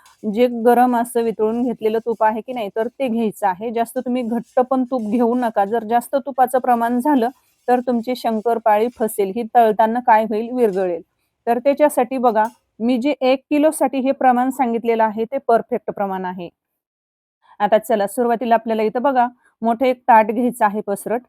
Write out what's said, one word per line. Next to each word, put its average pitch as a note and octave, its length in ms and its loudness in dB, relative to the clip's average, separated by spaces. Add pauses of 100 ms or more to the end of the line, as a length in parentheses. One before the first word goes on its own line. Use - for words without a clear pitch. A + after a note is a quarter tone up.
(340)
जे B3 140 2
गरम A#3+ 480 2
असं A#3 260 -2
वितळून A3+ 400 -2
घेतलेलं A3 360 -2
तूप A3+ 260 -4
आहे A3 160 0
की B3+ 120 -12
नाही, A3+ 240 -6
तर A3+ 120 -2
ते C4 200 -4
घ्यायचं A3 400 -2
आहे. F#3+ 240 -4
जास्त A#3 260 -4
तुम्ही B3+ 240 -4
घट्ट A#3 380 -4
पण C4 240 0
तूप B3 180 -4
घेऊ A#3 320 0
नका. A3+ 300 0
जर A3+ 200 -2
जास्त A#3+ 320 -2
तुपाचं C4 420 0
प्रमाण A#3+ 420 0
झालं, B3 280 2 (400)
तर B3 120 2
तुमची B3 360 -2
शंकरपाळी A3+ 720 0
फसेल, A3 480 -2
ही A#3+ 60 -4 (120)
तळताना A3+ 460 2
काय A3+ 240 4
होईल, A3 280 -4
विरघळेल. F#3+ 500 0 (440)
तर A#3+ 120 0
त्याच्यासाठी C#4 600 0
बघा, A3 260 2 (360)
मी A#3+ 180 0
जे C4+ 220 0
एक C4 200 2 (100)
किलोसाठी D4 480 2
हे C4 140 0
प्रमाण B3+ 380 2
सांगितलेलं A#3 540 0
आहे, A3 200 -2
ते C4+ 140 -6
परफेक्ट A3 520 -2
प्रमाण F#3+ 340 -6
आहे. F3+ 260 -10 (1080)
आता G#3 200 2
चला, G#3+ 280 0
सुरुवातीला A#3 480 0
आपल्याला A3 280 0
इथं A3 200 -2
बघा, B3+ 240 2 (360)
मोठं A3+ 240 0
एक B3+ 220 0
ताट A3 180 8
घ्यायचं A#3+ 380 -2
आहे G#3 160 0
पसरट G#3 480 -4